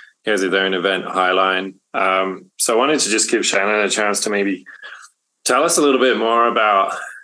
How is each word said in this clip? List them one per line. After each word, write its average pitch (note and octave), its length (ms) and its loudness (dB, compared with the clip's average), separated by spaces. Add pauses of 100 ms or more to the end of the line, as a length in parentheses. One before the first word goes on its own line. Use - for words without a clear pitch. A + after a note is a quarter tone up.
(240)
he A2 80 -2
has G2+ 80 0
his F#2+ 120 -2
own F#2+ 220 0
event, F#2 300 -2
Highline. F#2 720 0 (200)
Um, F#2+ 640 -2
so - 160 0
I - 20 2
wanted C#3+ 240 2
to - 80 -2
just G#2 220 -2
give G#2 160 0
Shannon G#2 380 0
a G2 40 -2
chance G#2 320 -2
to G#2+ 100 -4
maybe G2 340 -2 (800)
tell B2+ 180 2
us E3+ 160 0
a D#3+ 40 2
little C3+ 180 4
bit B2 160 4
more A#2 320 2
about G#2 440 2 (320)